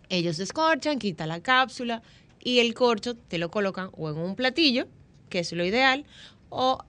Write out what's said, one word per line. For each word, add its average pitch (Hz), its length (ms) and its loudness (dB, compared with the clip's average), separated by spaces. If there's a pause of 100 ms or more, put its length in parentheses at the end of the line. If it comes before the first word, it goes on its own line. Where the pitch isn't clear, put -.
Ellos 170 280 0
descorchan, 302 640 0
quitan 165 300 -4
la 170 100 -6
cápsula 247 640 0 (420)
y 247 160 4
el 233 140 4
corcho 240 420 2
te - 220 -10
lo 170 120 -2
colocan 190 440 -2
o 156 160 -6
en 151 80 -6
un 180 180 -4
platillo, 262 520 2 (420)
que 185 100 -2
es 170 140 -6
lo 175 120 -2
ideal, 262 400 2 (460)
o 254 380 0